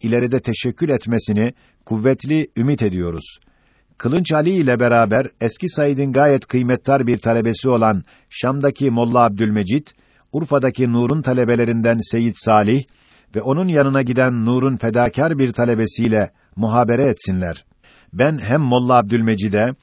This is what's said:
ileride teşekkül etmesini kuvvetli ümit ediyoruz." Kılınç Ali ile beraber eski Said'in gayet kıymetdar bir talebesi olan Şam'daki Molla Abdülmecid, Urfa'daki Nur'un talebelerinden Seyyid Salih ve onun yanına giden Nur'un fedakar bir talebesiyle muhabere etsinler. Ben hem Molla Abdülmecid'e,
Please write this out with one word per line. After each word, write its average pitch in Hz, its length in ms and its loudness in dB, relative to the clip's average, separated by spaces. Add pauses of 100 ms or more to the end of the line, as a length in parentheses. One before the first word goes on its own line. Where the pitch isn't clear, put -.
ileride 120 380 0
teşekkül 123 480 -4
etmesini 113 640 0 (300)
kuvvetli 135 720 -2
ümit 123 260 0
ediyoruz." 87 560 -4 (600)
Kılınç 160 340 -2
Ali 156 180 2
ile 135 300 2
beraber 117 480 2 (120)
eski 117 280 -4
Said'in 143 440 -2
gayet 139 340 2
kıymetdar 127 600 0
bir 117 120 0
talebesi 117 500 -2
olan 110 360 2 (260)
Şam'daki 139 600 -2
Molla 120 340 2
Abdülmecid, 107 600 -2 (460)
Urfa'daki 131 600 0
Nur'un 123 300 0
talebelerinden 117 760 0 (120)
Seyyid 117 260 0
Salih 113 480 2 (520)
ve 110 60 -4
onun 147 260 -2
yanına 139 340 2
giden 123 420 0
Nur'un 127 320 0
fedakar 123 600 -2
bir 131 140 0
talebesiyle 113 800 0 (260)
muhabere 117 480 2
etsinler. 92 600 -4 (480)
Ben 143 260 0
hem 123 220 0
Molla 123 340 2
Abdülmecid'e, 110 880 0